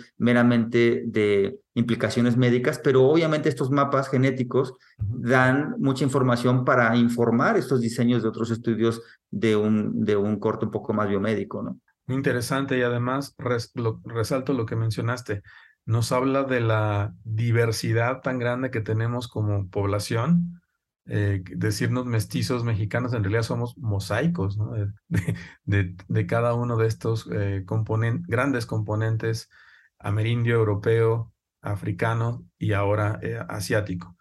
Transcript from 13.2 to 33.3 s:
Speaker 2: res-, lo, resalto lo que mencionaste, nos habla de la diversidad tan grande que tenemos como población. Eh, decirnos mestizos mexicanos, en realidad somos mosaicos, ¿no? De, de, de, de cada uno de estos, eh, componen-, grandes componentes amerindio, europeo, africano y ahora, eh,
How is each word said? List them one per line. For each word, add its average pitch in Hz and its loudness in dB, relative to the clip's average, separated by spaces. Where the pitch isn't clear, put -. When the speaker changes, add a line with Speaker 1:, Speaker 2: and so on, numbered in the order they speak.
Speaker 2:
res-, 120 -4
lo, 113 -4
resalto 117 -2
lo 117 -2
que 113 -6
mencionaste, 113 -4
nos 113 0
habla 135 2
de 127 0
la 107 0
diversidad 117 0
tan 127 -2
grande 123 -2
que 117 -4
tenemos 117 -2
como 104 -2
población. 113 0
Eh, 101 0
decirnos 117 -2
mestizos 117 -2
mexicanos, 117 -2
en 117 -2
realidad 110 0
somos 120 -4
mosaicos, 104 -2
¿no? 117 -4
De, 104 -4
de, - -2
de, 95 0
de 110 0
cada 117 0
uno 120 0
de 113 4
estos, 113 -2
eh, 101 -2
componen-, 113 -2
grandes 123 0
componentes 110 -2
amerindio, 117 0
europeo, 113 2
africano 113 -2
y 110 -2
ahora, 104 0
eh, 113 -6